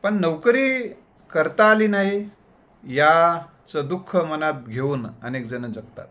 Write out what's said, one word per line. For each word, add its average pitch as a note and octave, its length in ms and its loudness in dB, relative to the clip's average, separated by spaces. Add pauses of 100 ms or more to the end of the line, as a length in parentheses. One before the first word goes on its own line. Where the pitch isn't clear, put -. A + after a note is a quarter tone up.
पण G#3 100 0
नोकरी A#3+ 720 0 (440)
करता E3+ 400 4
आली G#3+ 160 4
नाही, G3+ 420 0 (540)
याचं D#3+ 1040 2
दुःख F3+ 280 -8
मनात D#3 520 -2
घेऊन C3 400 -6 (160)
अनेक B2 220 -8
जण A#2+ 260 -10
जगतात. - 400 -16